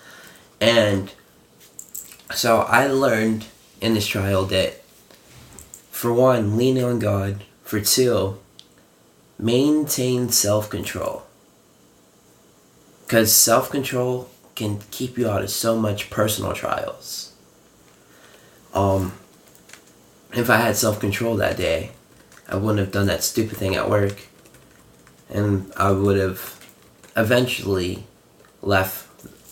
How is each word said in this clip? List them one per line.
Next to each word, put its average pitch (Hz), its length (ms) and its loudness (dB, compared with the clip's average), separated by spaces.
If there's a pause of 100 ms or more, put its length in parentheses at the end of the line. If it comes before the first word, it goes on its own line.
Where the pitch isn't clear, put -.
(600)
And 104 500 4 (1200)
so 113 280 2
I 127 260 2
learned 113 580 0 (360)
in 113 140 0
this 104 120 0
trial 98 380 0
that, 95 360 -2 (1080)
for 120 220 -2
one, 120 420 4
lean 127 280 2
on 120 160 0
God. 101 440 -2 (200)
For 107 160 -4
two, 101 580 2 (1000)
maintain 127 920 0
self-control. 101 920 -2 (1800)
'Cause 113 240 4
self-control 127 1000 0 (260)
can 104 240 -4 (120)
keep 127 260 -8
you 117 120 0
out 98 120 0
of 98 80 -6
so 113 280 0
much 104 320 -2
personal 104 440 -2
trials. - 800 -6 (1400)
Um, 95 400 0 (1200)
if 120 160 0
I 110 80 6
had 113 180 2
self-control 110 640 0
that - 180 0
day, 82 360 -2 (580)
I - 80 -4
wouldn't 104 220 0
have 95 120 -2
done 101 160 0
that - 160 -2
stupid 110 340 -2
thing 95 180 -2
at - 140 -2
work. 101 380 0 (1000)
And 101 480 -2
I 101 140 2
would 98 260 4
have 95 420 -4 (560)
eventually 104 880 0 (560)
left 95 460 0 (440)